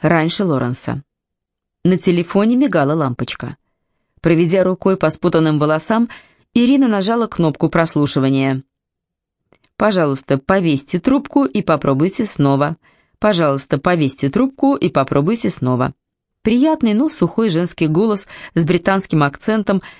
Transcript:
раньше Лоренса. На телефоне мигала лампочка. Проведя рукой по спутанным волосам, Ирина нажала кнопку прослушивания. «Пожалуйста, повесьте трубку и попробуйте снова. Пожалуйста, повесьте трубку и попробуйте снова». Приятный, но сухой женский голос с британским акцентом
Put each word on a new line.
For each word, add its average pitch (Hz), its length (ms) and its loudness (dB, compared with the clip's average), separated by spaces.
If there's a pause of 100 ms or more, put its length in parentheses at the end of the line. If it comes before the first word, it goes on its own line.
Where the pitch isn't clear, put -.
раньше 165 440 0
Лоренса. 127 580 -4 (840)
На 180 140 4
телефоне 196 580 0
мигала 185 380 2
лампочка. 127 640 -6 (640)
Проведя 170 420 2
рукой 185 320 0
по 160 140 0
спутанным 160 480 0
волосам, 160 500 0 (460)
Ирина 254 340 4
нажала 220 380 0
кнопку 165 420 -2
прослушивания. 135 920 0 (1120)
«Пожалуйста, 160 600 0
повесьте 170 600 -2
трубку 269 460 0
и 214 160 -4
попробуйте 156 640 0
снова. 143 540 0 (400)
Пожалуйста, 156 580 0
повесьте 143 540 0
трубку 269 460 0
и - 120 0
попробуйте 151 640 0
снова». 127 420 -2 (480)
Приятный, 247 540 2
но 269 160 0
сухой 220 400 -2
женский 165 360 -2
голос 190 400 0 (280)
с 165 100 2
британским 180 580 0
акцентом 196 600 -2 (180)